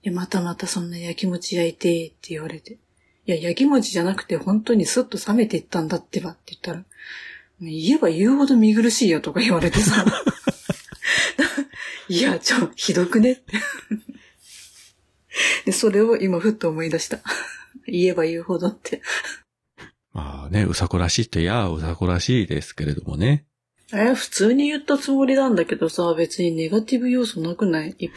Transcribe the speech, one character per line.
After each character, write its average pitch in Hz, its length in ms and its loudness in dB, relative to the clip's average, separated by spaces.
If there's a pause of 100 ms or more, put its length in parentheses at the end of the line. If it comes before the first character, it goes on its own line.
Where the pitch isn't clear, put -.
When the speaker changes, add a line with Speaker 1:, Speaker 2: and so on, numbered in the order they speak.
Speaker 1:
「い 208 60 -4
や、 180 40 -2
ま 180 140 -4
た 185 160 -2
ま 175 140 -4
た 190 100 -8
そ 185 140 -4
ん 170 100 -8
な 170 80 -10
や 170 160 -8
き - 120 -4
も 175 120 -2
ち - 180 -6
焼 170 140 2
い 165 40 -12
て」 170 340 0
っ - 20 -18
て - 60 -20 (140)
言 156 120 -10
わ 160 60 -10
れ 160 100 -12
て。 - 200 -20 (480)
「い - 40 -2
や、 175 60 2
や 170 180 -2
き 269 100 4
も 277 160 4
ち - 120 -4
じ 185 60 0
ゃ 165 60 0
な 190 100 0
く - 100 -8
て 175 120 -4
本 190 240 2
当 233 140 0
に 196 120 4
ス - 160 0
ッ - 20 0
と - 200 -8
冷 214 140 2
め 226 80 4
て 220 100 -4
い 151 40 -2
っ - 40 -18
た - 160 -4
ん 156 80 -4
だ 170 100 -2
っ - 60 -10
て - 160 -6
ば」 175 120 -10
っ - 20 -18
て - 120 -20
言 - 120 -20
っ - 20 -20
た 170 140 -10
ら、 175 100 -14 (760)
「言 165 380 0
え - 20 2
ば 202 120 4
言 196 240 4
う - 20 2
ほ 285 80 4
ど 277 120 4
見 214 180 8
苦 226 160 4
し 220 160 2
い 180 40 6
よ」 156 120 2
と 151 100 -6
か 185 80 0
言 214 140 2
わ 160 60 2
れ - 100 0
て - 100 2
さ。 202 240 2
<laughs> 208 80 4 (2000)
い 170 120 0
や、 185 180 2
ち - 160 0
ょ、 240 220 0
ひ - 160 -2
ど 175 140 2
く 214 140 4
ね？ 254 220 4 (1160)
<laughs> - 1040 -8
で、 190 80 0
そ 214 180 2
れ 202 120 4
を 226 140 4
今 185 220 0
ふ 214 120 2
っ - 20 0
と 196 160 -2
思 156 160 -4
い 160 60 -6
出 160 80 -2
し - 100 -6
た。 - 120 -8 (340)
<laughs> - 320 -20
言 180 240 2
え - 20 -2
ば 170 120 0
言 165 160 -2
う - 20 -12
ほ 175 160 -2
ど 175 100 0
っ 214 120 -6
て。 - 220 -8 (1120)
Speaker 2:
ま 71 340 -10
あ 76 40 -10
ね、 101 140 2
う 87 100 0
さ 90 140 0
こ 92 100 0
ら 87 100 2
し - 140 0
い - 20 0
っ - 40 -12
て、 82 140 -2
い - 20 2
や、 101 240 0
う 80 120 -4
さ 82 160 -4
こ 90 100 0
ら 90 140 2
し 123 240 2
い - 20 -8
で 73 160 -4
す - 140 -16
け 78 100 -4
れ 73 80 -2
ど - 100 -6
も 71 120 -6
ね。 135 280 2 (480)
Speaker 1:
え、 220 220 2
普 - 160 -8
通 214 220 4
に 285 160 4
言 294 120 -4
っ 294 40 -20
た 285 140 2
つ 277 120 -4
も 269 160 4
り 262 80 4
な 269 160 4
ん 214 60 4
だ 170 80 2
け - 120 -4
ど 160 120 0
さ、 170 260 0
別 165 280 -2
に 170 100 2
ネ 160 160 -2
ガ 208 140 2
テ 254 140 -2
ィ 233 40 2
ブ 247 100 0
要 247 160 2
素 190 140 -6
な 165 140 -2
く 208 120 -2
な 156 200 0
い？ 160 120 -10
一 165 180 -8